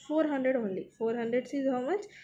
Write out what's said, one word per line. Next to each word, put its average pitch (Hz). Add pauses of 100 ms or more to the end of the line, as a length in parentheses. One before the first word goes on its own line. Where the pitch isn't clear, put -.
Four 302
hundred 262
only. 208 (100)
Four 226
hundreds 233
is 269
how 254
much? 349 (180)